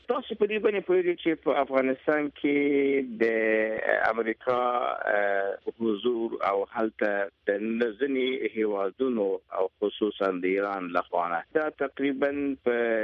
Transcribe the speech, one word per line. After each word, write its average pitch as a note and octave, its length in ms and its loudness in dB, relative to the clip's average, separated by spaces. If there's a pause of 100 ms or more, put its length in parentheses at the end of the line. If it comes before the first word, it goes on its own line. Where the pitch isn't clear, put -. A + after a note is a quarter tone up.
تاسو B3 280 -2
په G#3+ 100 2
دې G#3 180 2
باندې G#3 240 0
پوهیږئ F3+ 360 2
چې E3 80 2 (140)
په D3+ 60 2 (100)
افغانستان C3+ 680 0
کې C#3+ 280 0 (680)
د - 20 2 (840)
امریکا، A2+ 500 0 (540)
اه، G2 440 0 (220)
حضور A2+ 580 0 (120)
او G2 160 2 (100)
هلته A2 340 0 (380)
د A2 340 0 (180)
ځینې C3 280 0 (260)
هیوادونو G#2+ 720 0 (320)
او F#2+ 60 2 (180)
خصوصاً G2+ 580 0
د F2+ 60 -4
ایران G2 460 -2
له F2 100 0
خوا F2 260 -2
نه E2+ 140 -4 (140)
دا D#3 140 0
تقریباً C#3 960 -4
په A#2+ 120 0 (280)